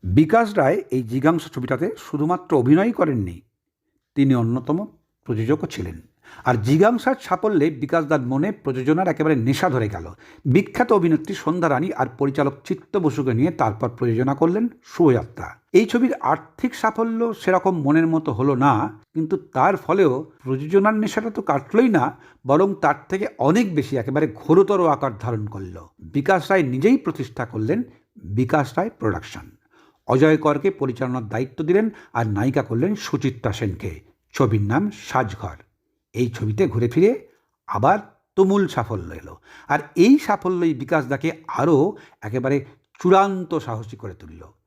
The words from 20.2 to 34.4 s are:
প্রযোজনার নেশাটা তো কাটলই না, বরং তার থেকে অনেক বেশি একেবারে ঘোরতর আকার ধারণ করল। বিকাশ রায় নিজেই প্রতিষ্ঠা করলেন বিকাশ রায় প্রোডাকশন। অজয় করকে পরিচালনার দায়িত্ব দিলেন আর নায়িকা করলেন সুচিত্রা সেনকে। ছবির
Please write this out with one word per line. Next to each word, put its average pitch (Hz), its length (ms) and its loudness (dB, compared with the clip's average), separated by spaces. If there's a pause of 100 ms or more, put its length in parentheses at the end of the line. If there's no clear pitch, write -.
প্রযোজনার 160 520 0
নেশাটা 214 360 -2
তো 220 120 -8
কাটলই 202 460 0
না, 143 280 0 (300)
বরং 175 340 2
তার 147 140 2 (140)
থেকে 196 180 -4 (120)
অনেক 180 360 2
বেশি 139 220 -2
একেবারে 139 380 -2
ঘোরতর 185 540 2
আকার 135 300 -2
ধারণ 110 280 -6
করল। 92 400 -14 (120)
বিকাশ 147 520 -2
রায় 190 120 4
নিজেই 139 340 2
প্রতিষ্ঠা 131 500 -6
করলেন 120 360 -2 (340)
বিকাশ 123 640 -2
রায় 233 200 -4
প্রোডাকশন। 87 520 -6 (560)
অজয় 151 300 4
করকে 151 340 0
পরিচালনার 127 580 -6
দায়িত্ব 131 360 -6
দিলেন 202 260 2 (220)
আর 117 140 -2
নায়িকা 120 360 0
করলেন 135 320 -2
সুচিত্রা 127 580 -4
সেনকে। 90 480 -8 (320)
ছবির 107 300 2